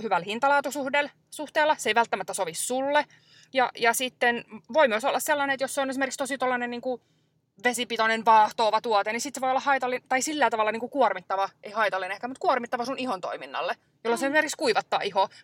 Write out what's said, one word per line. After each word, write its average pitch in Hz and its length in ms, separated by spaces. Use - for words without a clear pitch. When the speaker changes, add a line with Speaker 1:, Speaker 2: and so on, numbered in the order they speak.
Speaker 1:
hyvällä 185 220
hintalaatusuhteella, 285 1500
se 233 120
ei 214 40
välttämättä 214 400
sovi 170 200
sulle. 277 500
Ja, 254 260
ja 233 160
sitten 240 500
voi 294 160
myös 220 160
olla 262 160
sellainen, 277 340
että 269 100
jos 262 100
se 285 60
on 269 100
esimerkiksi 262 280
tosi 269 200
tollainen 247 320
niinku 240 300
vesipitoinen 226 600
vaahtoava 220 560
tuote, 214 320
niin 233 80
sit 277 140
se 262 60
voi 262 100
olla 262 100
haitalli-, 254 480
tai 254 140
sillä 285 280
tavalla 214 220
niinku 226 160
kuormittava, 196 600
ei 214 100
haitallinen 190 420
ehkä, 220 140
mut 262 100
kuormittava 247 460
sun 262 140
ihon 247 220
toiminnalle, 139 560
jolloin 226 140
se 254 80
Speaker 2:
Mm. 277 80
Speaker 1:
esimerkiksi 311 220
kuivattaa 208 460
ihoa, 202 260